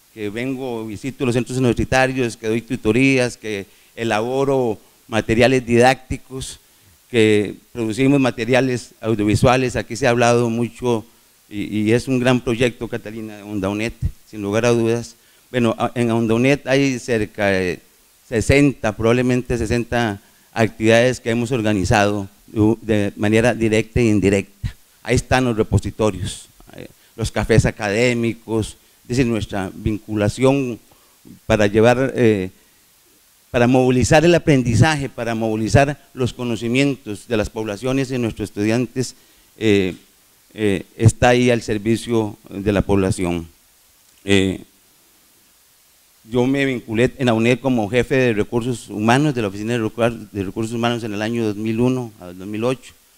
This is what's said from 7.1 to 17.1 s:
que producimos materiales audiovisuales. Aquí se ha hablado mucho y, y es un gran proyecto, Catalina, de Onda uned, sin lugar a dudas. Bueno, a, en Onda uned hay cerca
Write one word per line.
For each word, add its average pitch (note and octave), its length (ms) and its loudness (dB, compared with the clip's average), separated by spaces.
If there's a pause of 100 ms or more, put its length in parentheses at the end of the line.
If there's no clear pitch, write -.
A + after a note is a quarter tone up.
que G#2+ 440 4 (160)
producimos B2 480 0
materiales B2 800 -2
audiovisuales. A2+ 760 2
Aquí A#2 200 -8
se C3 120 0
ha - 20 4
hablado A#2+ 400 4
mucho A#2 560 -4 (440)
y, G#2 140 -8
y G#2+ 300 0
es A#2+ 140 0
un C3 120 0
gran B2 220 2
proyecto, A#2+ 460 -2
Catalina, A2 500 -12
de G2+ 60 -18
Onda G2+ 260 -4
uned, G#2+ 240 -4 (360)
sin G#2+ 120 -12
lugar G2+ 240 -2
a B2 60 4
dudas. A#2 440 0 (360)
Bueno, A#2+ 260 0
a, A#2 180 -2
en A#2+ 160 0
Onda A2+ 220 0
uned C3+ 320 2
hay C3+ 340 0
cerca G#2+ 480 -2